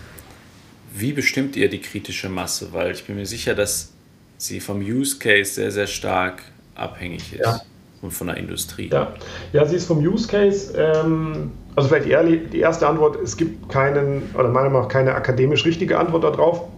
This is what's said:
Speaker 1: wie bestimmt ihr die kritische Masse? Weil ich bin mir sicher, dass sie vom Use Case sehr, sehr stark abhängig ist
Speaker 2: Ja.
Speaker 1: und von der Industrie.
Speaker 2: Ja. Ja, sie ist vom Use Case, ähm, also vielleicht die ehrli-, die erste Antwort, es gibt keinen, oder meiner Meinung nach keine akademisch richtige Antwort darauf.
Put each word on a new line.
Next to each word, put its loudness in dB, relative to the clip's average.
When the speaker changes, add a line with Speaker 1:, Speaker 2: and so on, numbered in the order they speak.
Speaker 1:
wie -4
bestimmt 0
ihr 2
die -8
kritische -8
Masse? -6
Weil -2
ich -10
bin -8
mir -6
sicher, -4
dass -4
sie -8
vom -6
Use -2
Case 4
sehr, -2
sehr -2
stark -4
abhängig -10
ist -4
Speaker 2:
Ja. 0
Speaker 1:
und -10
von -8
der -4
Industrie. -8
Speaker 2:
Ja. 0
Ja, 4
sie 0
ist -2
vom 2
Use 0
Case, 2
ähm, 0
also 4
vielleicht 4
die 2
ehrli-, 4
die -4
erste 4
Antwort, 4
es -6
gibt -4
keinen, 0
oder 4
meiner 4
Meinung 4
nach -2
keine 4
akademisch 2
richtige 2
Antwort 2
darauf. 2